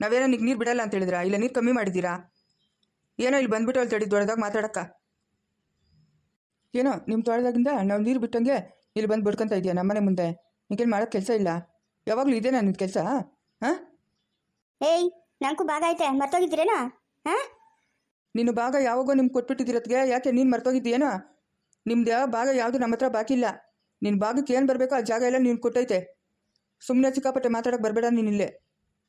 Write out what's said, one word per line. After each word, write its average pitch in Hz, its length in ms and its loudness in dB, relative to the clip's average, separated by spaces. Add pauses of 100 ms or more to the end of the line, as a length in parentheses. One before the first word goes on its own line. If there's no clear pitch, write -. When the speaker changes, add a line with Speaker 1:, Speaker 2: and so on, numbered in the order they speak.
Speaker 1:
ನಾವೇನೋ 240 260 2
ನಿಗ್ 240 160 2
ನೀರ್ 247 160 0
ಬಿಡಲ್ಲ 233 240 0
ಅಂತ 208 120 -4
ಹೇಳಿದ್ರಾ? 180 280 0
ಇಲ್ಲ 190 140 0
ನೀರ್ 247 180 -2
ಕಮ್ಮಿ 240 180 2
ಮಾಡಿದ್ದೀರಾ? 180 600 -2 (840)
ಏನೋ 262 200 2
ಇಲ್ಲಿ 254 120 0
ಬಂದ್ಬಿಟ್ಟು 226 300 0
ಅಲ್ಲಿ 240 100 0
ತಡಿ 214 200 -2
ದೊಡ್ಡದಾಗ್ 208 280 0
ಮಾತಾಡಕ್ಕ. 214 400 -2 (2000)
ಏನೋ 254 160 2 (180)
ನಿಮ್ 220 160 -2
ತೋಟದಾಗಿಂದ 240 440 2 (140)
ನಾವ್ 202 200 0
ನೀರ್ 254 160 0
ಬಿಟ್ಟಂಗೆ 233 680 -2 (120)
ಇಲ್ಲಿ 214 100 -2
ಬಂದ್ 214 180 0
ಬಿಡ್ಕಂತ 208 280 0
ಇದೀಯ 185 200 -2
ನಮ್ಮನೆ 196 280 0
ಮುಂದೆ. 180 300 0 (400)
ನಿಂಗೇನ್ 233 200 0
ಮಾಡಕ್ 220 220 0
ಕೆಲ್ಸ 196 180 -2
ಇಲ್ಲ? 208 180 2 (580)
ಯಾವಾಗ್ಲೂ 247 300 0
ಇದೇನಾ 247 240 0
ನಿನ್ 196 140 2
ಕೆಲ್ಸ? 190 220 -4 (680)
ಹಾ? 302 360 -4 (840)
Speaker 2:
ಏಯ್, 339 280 2 (320)
ನಂಗೂ 302 220 -2
ಭಾಗ 311 240 -2
ಐತೆ, 339 220 0
ಮರ್ತೋಗಿದ್ದೀರೇನೋ? 311 760 0 (400)
ಹಾ? 370 120 0 (1000)
Speaker 1:
ನಿನ್ನ 233 140 0
ಭಾಗ 240 300 -2
ಯಾವಾಗೋ 262 340 2
ನಿಮ್ಗ್ 262 180 2
ಕೊಟ್ಬಿಟ್ಟಿದ್ದೀರತ್ಗೆ, 247 760 0
ಯಾಕೆ 254 220 0
ನೀನ್ 254 220 4
ಮರ್ತೋಗಿದ್ದೀಯೇನೋ? 240 880 -2 (460)
ನಿಮ್ದ್ 233 240 2
ಯಾವ 247 160 2
ಭಾಗ 233 280 -2
ಯಾವ್ದು 247 240 0
ನಮ್ 240 140 0
ಹತ್ರ 247 160 0
ಬಾಕಿ 226 260 -2
ಇಲ್ಲ. 247 100 0 (580)
ನಿನ್ 202 180 0
ಭಾಗಕ್ಕೆ 247 340 0
ಏನ್ 269 140 2
ಬರ್ಬೇಕೋ 254 260 0
ಆ 254 60 0
ಜಾಗ 226 220 -2
ಎಲ್ಲ 247 160 2
ನೀನ್ 240 200 2
ಕೊಟ್ಟೈತೆ. 233 600 -2 (600)
ಸುಮ್ನೆ 262 340 2
ಸಿಕ್ಕಾಪಟ್ಟೆ 269 340 0
ಮಾತಾಡಕ್ 233 320 -2
ಬರ್ಬೇಡ 220 300 0
ನೀನ್ 226 180 2
ಇಲ್ಲೇ. 202 320 -2 (480)